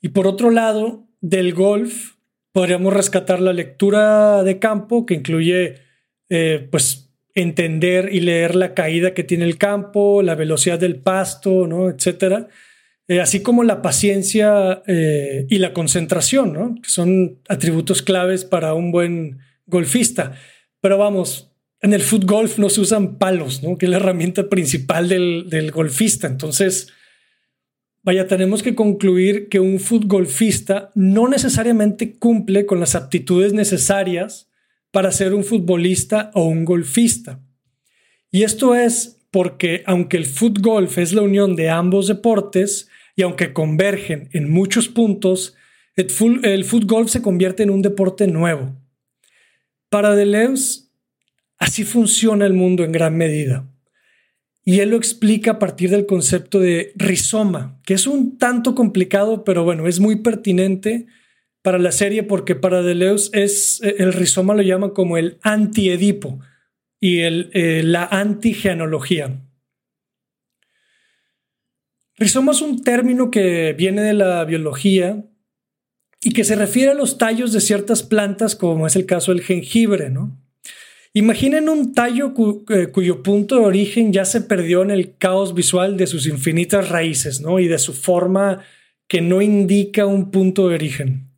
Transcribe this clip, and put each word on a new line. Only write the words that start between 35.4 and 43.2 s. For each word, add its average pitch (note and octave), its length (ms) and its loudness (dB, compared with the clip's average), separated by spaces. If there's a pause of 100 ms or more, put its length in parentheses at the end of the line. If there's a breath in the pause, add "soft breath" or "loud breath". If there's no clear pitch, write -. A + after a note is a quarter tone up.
futbolista F#3 880 0
o F3 100 2
un D#3+ 220 0
golfista. F3 760 0 (880)
Y F#3+ 120 2
esto A3 320 2
es A#3+ 560 -2
porque, F3 560 -2
aunque F3+ 320 0
el D#3+ 80 -4
futgolf G#3 720 0
es F3 160 -2
la G#3+ 80 2
unión G3 340 2
de D#3+ 140 0
ambos F3+ 360 2
deportes, G3+ 840 -2 (240 soft breath)
y F#3 80 0